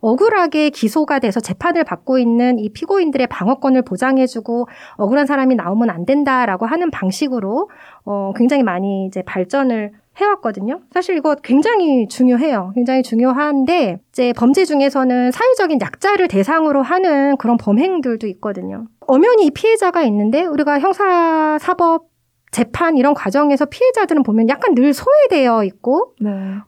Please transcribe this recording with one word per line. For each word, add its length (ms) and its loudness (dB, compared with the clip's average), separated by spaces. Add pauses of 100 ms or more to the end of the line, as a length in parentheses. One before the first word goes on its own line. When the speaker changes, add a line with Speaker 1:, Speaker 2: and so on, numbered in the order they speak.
Speaker 1:
억울하게 680 2
기소가 480 -2
돼서 200 -2
재판을 440 -2
받고 340 -4
있는 400 2
이 120 -4
피고인들의 580 -2
방어권을 560 0
보장해주고 840 -2 (280)
억울한 320 0
사람이 260 0
나오면 380 0
안 160 -6
된다라고 580 0
하는 240 -2
방식으로, 800 -4 (360)
어, 300 -6
굉장히 280 2
많이 420 -2
이제 160 -8
발전을 680 -4 (280)
해왔거든요. 600 -4 (100)
사실 260 -4
이거 280 0
굉장히 640 2
중요해요. 680 0
굉장히 300 0
중요한데 960 0 (120)
이제 240 0
범죄 300 2
중에서는 680 0
사회적인 480 0
약자를 480 -2
대상으로 540 0
하는 560 0
그런 200 0
범행들도 680 -2
있거든요. 600 -10 (140)
엄연히 440 4
이 60 2
피해자가 540 0
있는데 400 0
우리가 340 0
형사사법 1300 0 (420)
재판 480 -2
이런 160 4
과정에서 520 0
피해자들은 580 0
보면 260 2
약간 240 0
늘 180 4
소외되어 720 2
있고, 540 -4
Speaker 2:
네. 100 -2 (380)